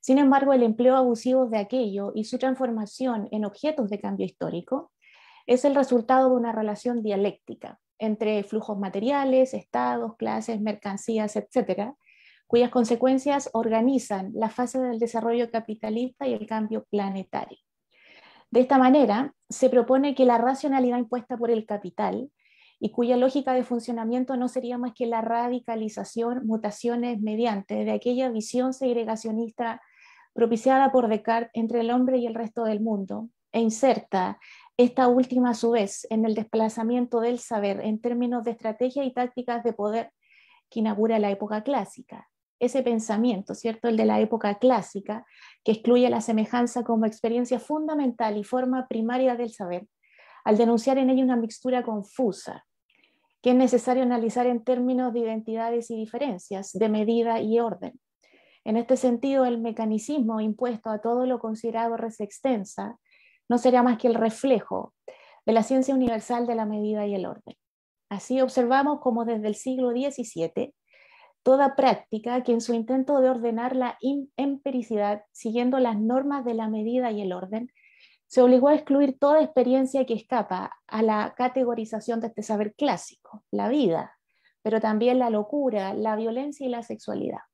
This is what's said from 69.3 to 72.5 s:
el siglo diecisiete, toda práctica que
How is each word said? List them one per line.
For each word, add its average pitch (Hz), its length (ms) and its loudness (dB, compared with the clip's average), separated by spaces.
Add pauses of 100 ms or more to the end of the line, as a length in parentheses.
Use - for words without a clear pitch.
el 214 80 -2
siglo 254 360 -2
diecisiete, 240 840 -4 (720)
toda 269 320 4
práctica 240 640 0
que 254 120 0